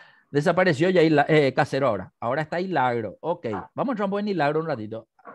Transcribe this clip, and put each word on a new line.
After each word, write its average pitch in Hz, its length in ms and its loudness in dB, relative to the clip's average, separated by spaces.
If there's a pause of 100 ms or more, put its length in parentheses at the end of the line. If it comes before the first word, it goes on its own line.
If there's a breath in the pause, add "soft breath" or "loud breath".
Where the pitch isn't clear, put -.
(320 loud breath)
Desapareció 165 580 2
ya 180 120 6
Hila-, 156 260 4
eh, 147 260 4
Casero 139 340 0
ahora. 101 320 -4
Ahora 127 220 -2
está 165 200 -6
Hilagro. 127 580 -2
Ok, 170 280 -6 (260)
vamos 180 160 -4
a - 20 -2
entrar 208 140 -4
un 190 60 -4
poco 202 80 -2
en 208 100 -4
Hilagro 156 320 0
un 160 60 -6
ratito. 110 420 -8 (260)